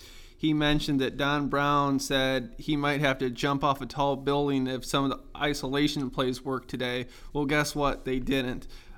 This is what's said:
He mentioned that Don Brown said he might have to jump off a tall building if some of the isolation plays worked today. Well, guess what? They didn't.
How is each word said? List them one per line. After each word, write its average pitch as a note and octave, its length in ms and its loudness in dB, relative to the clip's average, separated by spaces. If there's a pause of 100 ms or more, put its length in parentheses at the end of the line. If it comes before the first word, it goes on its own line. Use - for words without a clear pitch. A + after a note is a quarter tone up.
(360)
He D#3 160 2
mentioned D3 480 4
that C3 160 0
Don C#3+ 320 0
Brown C#3+ 520 2
said C3 580 0
he D3+ 180 0
might C#3+ 240 0
have C3+ 180 2
to B2+ 120 0
jump C#3 320 0
off C#3 180 2
a B2+ 60 -6
tall C#3 300 0
building C#3 500 2
if B2+ 180 -4
some C#3 200 0
of B2+ 60 2
the - 100 -4 (160)
isolation C#3+ 760 0
plays B2+ 340 -2
worked C3 240 -4
today. B2 380 -4 (260)
Well, D3 140 0
guess D3 280 2
what? C#3+ 300 0
They C3 140 0
didn't. B2+ 480 -2 (320)